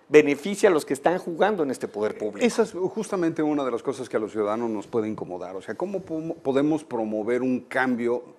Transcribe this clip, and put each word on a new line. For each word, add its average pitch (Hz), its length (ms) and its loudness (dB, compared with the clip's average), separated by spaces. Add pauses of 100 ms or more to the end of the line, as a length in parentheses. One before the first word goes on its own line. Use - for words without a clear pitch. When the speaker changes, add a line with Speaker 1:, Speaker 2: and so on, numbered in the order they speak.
(100)
Speaker 1:
beneficia 151 580 6
a 185 40 8
los 147 120 4
que - 80 -4
están 170 260 2
jugando 180 440 0
en 139 80 0
este - 180 -6
poder 104 300 -2
público. 104 260 -2
Speaker 2:
Esa 226 200 2
es - 80 -6
justamente 180 720 -2
una 147 220 0
de 127 60 -2
las 117 120 -4
cosas 127 280 -6
que 123 80 -2
a - 20 2
los 104 120 -4
ciudadanos 110 360 0
nos 104 180 -6
puede 110 220 -2
incomodar, 90 480 -8
o 92 60 -10
sea, 110 120 -8
¿cómo 190 260 -4
po-, 160 340 -8
podemos 147 500 0
promover 110 560 -2
un 127 200 0
cambio 120 640 -2 (160)